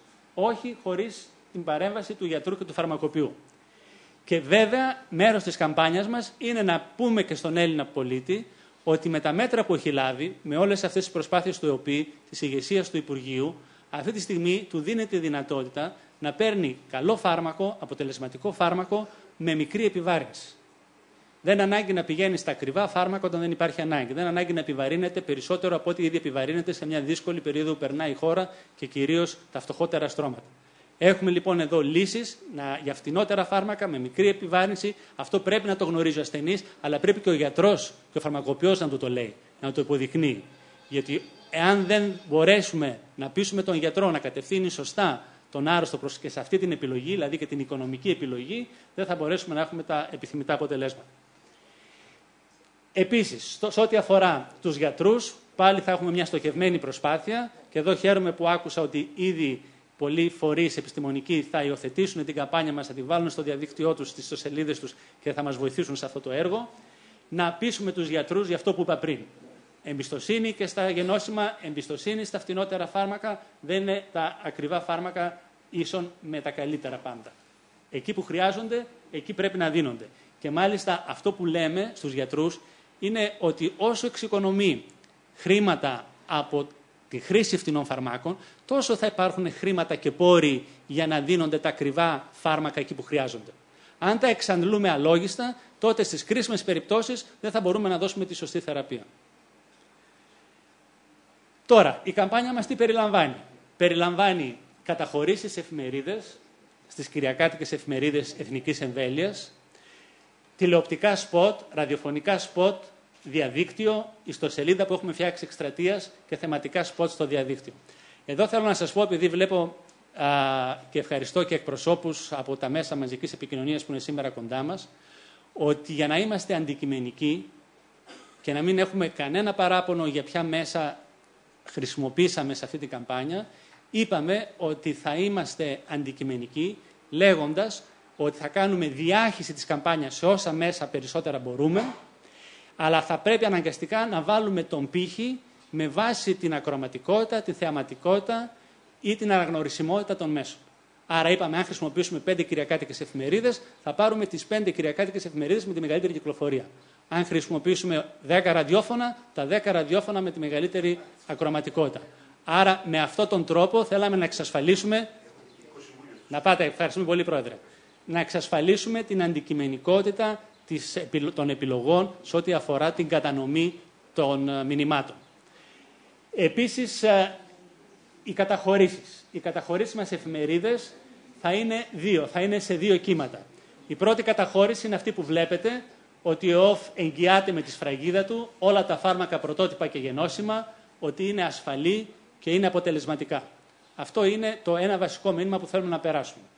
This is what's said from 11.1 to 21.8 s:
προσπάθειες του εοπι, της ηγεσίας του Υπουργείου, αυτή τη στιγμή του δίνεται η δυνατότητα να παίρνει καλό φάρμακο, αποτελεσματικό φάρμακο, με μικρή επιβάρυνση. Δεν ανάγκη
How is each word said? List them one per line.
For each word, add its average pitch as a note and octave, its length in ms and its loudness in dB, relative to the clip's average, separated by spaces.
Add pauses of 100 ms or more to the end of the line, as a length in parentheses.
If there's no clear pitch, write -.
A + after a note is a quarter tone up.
προσπάθειες F3+ 460 -2
του - 60 -4
εοπι, C#3+ 480 -2 (160)
της - 120 -12
ηγεσίας D3+ 480 0
του - 80 -4
Υπουργείου, C3+ 580 -4 (340)
αυτή D3 220 -4
τη G#3+ 80 -6
στιγμή F#3 500 0
του E3+ 100 -4
δίνεται G#3+ 360 -2
η F3+ 40 0
δυνατότητα D3 760 -4 (240)
να D3 140 -4
παίρνει G3 440 0 (120)
καλό E3 280 2
φάρμακο, F3 640 0
αποτελεσματικό C3+ 720 -6
φάρμακο, F#3 560 0 (300)
με E3 180 0
μικρή D#3+ 300 0
επιβάρυνση. F3 680 -2 (880)
Δεν G3+ 200 4
ανάγκη G3+ 320 2